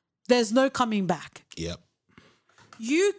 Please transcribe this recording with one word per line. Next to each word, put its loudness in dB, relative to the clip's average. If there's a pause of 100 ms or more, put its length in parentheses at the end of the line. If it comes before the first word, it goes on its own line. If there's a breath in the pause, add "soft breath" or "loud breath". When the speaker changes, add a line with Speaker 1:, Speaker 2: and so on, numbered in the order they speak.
(280)
Speaker 1:
there's 2
no 4
coming -2
back. -8 (100)
Speaker 2:
Yep. -8 (960 soft breath)
Speaker 1:
You 0